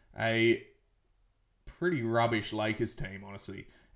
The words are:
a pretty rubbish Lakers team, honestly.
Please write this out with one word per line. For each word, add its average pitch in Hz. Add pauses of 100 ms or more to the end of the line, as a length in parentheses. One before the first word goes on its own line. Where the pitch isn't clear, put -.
(180)
a 113 (1000)
pretty 170
rubbish 113
Lakers 107
team, 98
honestly. 98 (280)